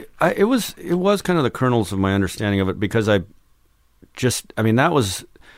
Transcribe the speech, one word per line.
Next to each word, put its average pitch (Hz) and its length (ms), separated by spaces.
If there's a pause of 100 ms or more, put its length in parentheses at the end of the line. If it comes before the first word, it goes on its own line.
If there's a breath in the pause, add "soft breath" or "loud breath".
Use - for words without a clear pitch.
(200)
I, 160 140
it 190 120
was, 240 320
it 175 180
was 196 260
kind 180 180
of 147 40
the 120 60
kernels 120 420
of 101 80
my 95 140
understanding 98 480
of 95 80
it, 92 100
because 107 300
I 104 120 (920)
just, - 420
I 113 60
mean, 110 140
that 143 180
was, 110 320 (320 soft breath)